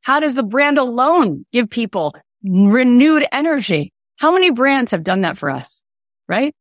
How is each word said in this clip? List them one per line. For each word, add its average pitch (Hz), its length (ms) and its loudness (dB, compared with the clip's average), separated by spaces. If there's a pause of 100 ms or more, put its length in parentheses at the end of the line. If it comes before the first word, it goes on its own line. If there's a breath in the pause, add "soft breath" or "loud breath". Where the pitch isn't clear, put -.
How 277 180 0
does 302 140 -2
the 262 80 -2
brand 277 340 0
alone 254 720 0
give 233 200 -2
people 196 440 -6 (300)
renewed 247 880 4
energy? 262 640 -4 (220)
How 311 160 2
many 370 180 2
brands 254 400 0
have 170 120 -4
done 185 180 -2
that 165 180 -4
for 147 100 -6
us, 131 340 -10 (460)
right? 247 320 -4